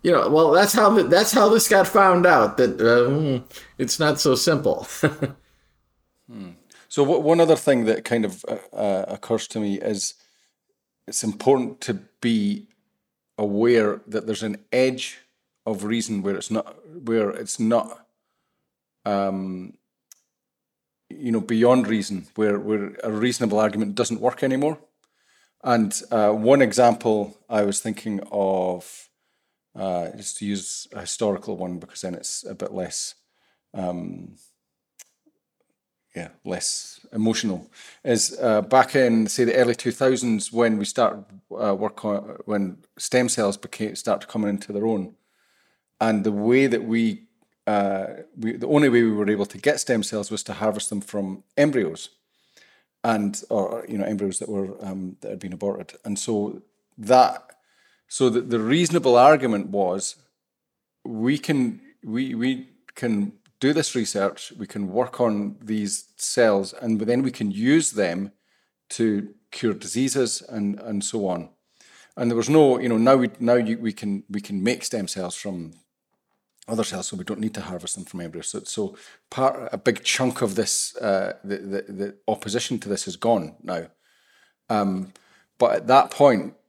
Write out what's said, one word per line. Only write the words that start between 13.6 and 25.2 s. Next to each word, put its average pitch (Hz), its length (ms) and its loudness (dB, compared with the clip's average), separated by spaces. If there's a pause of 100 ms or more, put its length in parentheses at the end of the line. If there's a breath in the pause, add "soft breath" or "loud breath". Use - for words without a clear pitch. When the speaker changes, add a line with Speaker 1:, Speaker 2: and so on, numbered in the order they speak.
Speaker 2:
that 104 200 -6
there's 110 160 -6
an 104 160 -6 (140)
edge 127 480 0 (460)
of 101 180 -6
reason 110 380 -4
where 98 140 -2
it's - 140 -10
not, - 260 -4 (280)
where 113 260 0
it's - 280 -10
not, 113 480 -2 (1000)
um, 95 680 -4 (1400)
you - 240 -6
know, 110 80 0
beyond 117 480 4
reason, 101 380 -2 (100)
where, 104 220 2
where 104 440 -4
a 110 80 -4
reasonable 110 480 0
argument 107 360 0
doesn't 113 260 -2
work 120 220 -2
anymore. 143 360 0 (840)